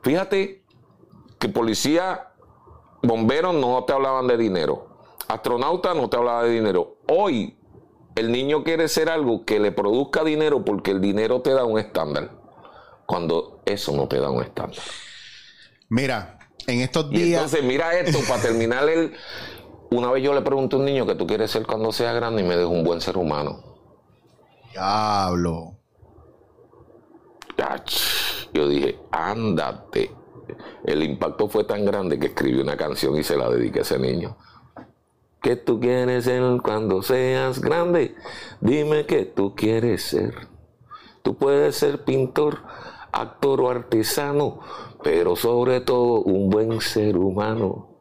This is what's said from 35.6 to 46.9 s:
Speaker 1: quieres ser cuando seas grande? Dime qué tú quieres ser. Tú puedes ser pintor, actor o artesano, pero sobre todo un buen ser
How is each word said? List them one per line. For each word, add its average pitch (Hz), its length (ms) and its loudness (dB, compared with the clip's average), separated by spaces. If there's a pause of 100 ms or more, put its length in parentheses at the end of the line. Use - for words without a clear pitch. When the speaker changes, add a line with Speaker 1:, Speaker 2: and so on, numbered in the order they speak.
Speaker 1:
quieres 123 440 2
ser 127 180 2 (200)
cuando 107 400 0
seas 131 580 0
grande? 170 540 2 (460)
Dime 151 460 2
qué 139 180 2
tú 101 300 -2
quieres 110 500 0
ser. 113 300 -2 (880)
Tú - 140 -2
puedes 139 400 2
ser 139 280 0
pintor, 135 580 0 (500)
actor 135 480 0
o 127 100 2
artesano, 127 880 -2 (420)
pero 85 340 2
sobre 123 440 2
todo 120 420 2
un 98 280 2
buen 110 300 2
ser 104 360 0